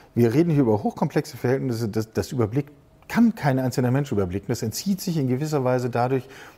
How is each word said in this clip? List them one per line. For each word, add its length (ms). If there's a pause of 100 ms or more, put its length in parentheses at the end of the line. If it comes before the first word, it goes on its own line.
(160)
wir 180
reden 180
hier 120
über 200
hochkomplexe 540
Verhältnisse, 500
das, 240
das 220
überblickt, 380 (360)
kann 280
kein 220
einzelner 340
Mensch 200
überblicken. 380
Das 140
entzieht 360
sich 180
in 120
gewisser 340
Weise 260
dadurch 380 (300)